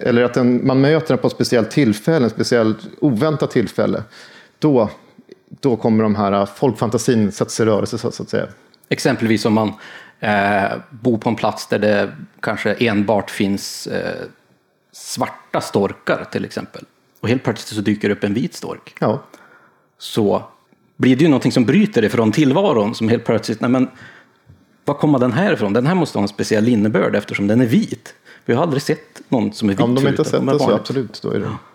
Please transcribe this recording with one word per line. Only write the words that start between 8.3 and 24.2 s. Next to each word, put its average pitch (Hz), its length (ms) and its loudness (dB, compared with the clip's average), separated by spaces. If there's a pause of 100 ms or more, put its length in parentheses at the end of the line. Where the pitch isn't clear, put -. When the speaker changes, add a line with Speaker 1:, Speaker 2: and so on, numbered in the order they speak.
Speaker 2:
Exempelvis 113 560 0
om 113 100 0
man, 110 180 0 (480)
eh, 104 580 0 (120)
bor 117 280 -2
på 120 100 -4
en 110 80 0
plats - 300 -4
där 107 120 0
det 101 340 0 (280)
kanske 107 340 -4
enbart 104 560 0
finns, - 560 -4
eh, 87 360 -6 (720)
svarta - 680 -8
storkar, - 720 -2
till - 120 -6
exempel. - 400 -12 (360)
Och 104 80 -4
helt 127 140 0
plötsligt - 340 -6
så 107 60 -2
dyker 104 280 -2
upp 101 140 -4
en 104 100 -2
vit 147 200 -4
stork. - 460 -14
Speaker 1:
Ja. 131 220 0 (760)
Speaker 2:
Så 98 440 -2 (540)
blir 123 200 4
det 139 80 2
ju 170 40 6
någonting 127 240 2
som 123 120 2
bryter 139 400 2
ifrån 110 280 2
tillvaron, 131 600 2
som 113 140 -2
helt 117 160 0
plötsligt, 113 360 -2
"Nej, 120 100 0
men 127 180 2 (960)